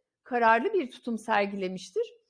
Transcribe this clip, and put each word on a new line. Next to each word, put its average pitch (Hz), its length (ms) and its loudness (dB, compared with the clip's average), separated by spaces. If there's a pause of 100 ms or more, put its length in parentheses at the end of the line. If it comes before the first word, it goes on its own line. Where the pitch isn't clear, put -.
(240)
kararlı 240 500 2
bir 294 180 0
tutum - 260 -6
sergilemiştir. 202 960 -4 (160)